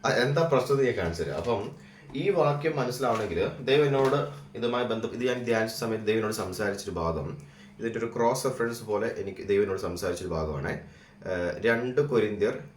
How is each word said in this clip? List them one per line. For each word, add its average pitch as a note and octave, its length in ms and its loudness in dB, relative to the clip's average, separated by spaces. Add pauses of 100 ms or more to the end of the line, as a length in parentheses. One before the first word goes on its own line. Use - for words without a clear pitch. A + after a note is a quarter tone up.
ആ, B2 40 4
എന്താ C#3+ 420 4
പ്രശ്നം C#3 260 4
എന്ന് B2+ 120 4
ഞാൻ G2+ 80 -2
കാണിച്ചു E2+ 240 -2
തരാം. D2+ 140 -4
അപ്പം A2+ 340 -2 (440)
ഈ F#3+ 160 0
വാക്യം D3 460 2
മനസ്സിലാവണമെങ്കിൽ A2+ 720 0
ദൈവം C#3+ 380 4
എന്നോട് C3+ 420 4 (300)
ഇതുമായി A#2+ 260 0
ബന്ധം, A2 280 -2
ഇത് A#2+ 120 -6
ഞാൻ B2 200 0
ധ്യാനിച്ച A2+ 320 0
സമയത്ത് A2 280 -2
ദൈവം A2 140 4
എന്നോട് G#2+ 160 0
സംസാരിച്ചൊരു G2 560 -4
ഭാഗം, D#2+ 480 -2 (400)
ഇതിൻ്റെ A2+ 200 -4
ഒരു A2+ 180 -2
ക്രോസ് A#2 280 2
റെഫറൻസ് A#2 380 -2
പോലെ G#2+ 360 -2
എനിക്ക് G2 300 -8
ദൈവം G2+ 140 6
എന്നോട് F#2+ 180 0
സംസാരിച്ചൊരു F2 480 -4
ഭാഗമാണ്. D#2 520 -4 (360)
ഏഹ്, F2 460 -4
രണ്ട് A#2+ 380 2
കൊരിന്ത്യർ A2 580 2 (180)